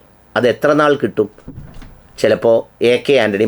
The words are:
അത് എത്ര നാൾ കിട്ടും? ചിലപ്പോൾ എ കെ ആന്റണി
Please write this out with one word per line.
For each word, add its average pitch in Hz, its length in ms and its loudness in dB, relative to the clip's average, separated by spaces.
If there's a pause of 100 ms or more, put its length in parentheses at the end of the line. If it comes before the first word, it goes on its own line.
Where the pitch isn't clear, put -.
(340)
അത് 113 160 0
എത്ര 143 200 -2 (100)
നാൾ 147 200 2
കിട്ടും? 107 280 -2 (920)
ചിലപ്പോൾ 113 360 2 (340)
എ - 20 4 (140)
കെ 143 160 2
ആന്റണി 107 260 0